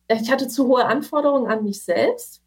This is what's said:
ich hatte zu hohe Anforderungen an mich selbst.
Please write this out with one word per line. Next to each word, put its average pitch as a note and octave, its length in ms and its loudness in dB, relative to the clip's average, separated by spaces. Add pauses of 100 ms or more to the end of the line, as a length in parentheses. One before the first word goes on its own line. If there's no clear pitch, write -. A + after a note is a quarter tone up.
ich A3 240 0
hatte C4 160 0
zu B3+ 220 0
hohe B3 160 4
Anforderungen C#4+ 640 0
an A3 140 -2
mich G3+ 180 -6
selbst. B3+ 640 -2